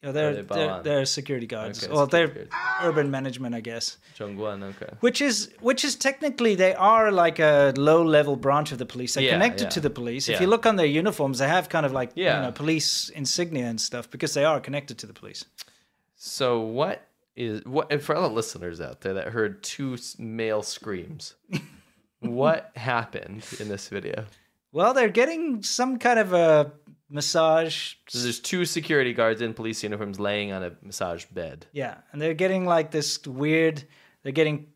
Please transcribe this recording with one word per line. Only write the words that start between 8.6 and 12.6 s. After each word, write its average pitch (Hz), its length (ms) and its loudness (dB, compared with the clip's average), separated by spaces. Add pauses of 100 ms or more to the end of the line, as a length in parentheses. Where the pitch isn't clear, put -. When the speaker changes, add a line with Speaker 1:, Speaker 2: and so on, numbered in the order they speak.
Speaker 1:
of 127 80 -10
the 123 80 -6
police. 123 260 -8
They're 139 120 2
Speaker 2:
Yeah, 123 80 4
Speaker 1:
connected 202 320 2
Speaker 2:
yeah. 190 40 -4
Speaker 1:
to 180 100 -2
the 147 120 0
police. 120 360 -6
If 113 100 2
Speaker 2:
Yeah. 131 40 2
Speaker 1:
you 185 60 4
look 226 180 4
on 220 100 6
their 170 120 4
uniforms, 147 500 0
they 135 100 2
have 170 220 2
kind 156 160 0
of 131 60 0
like, 127 240 -4
Speaker 2:
Yeah. 160 220 2
Speaker 1:
you 98 100 0
know, 120 40 -6
police 151 580 -2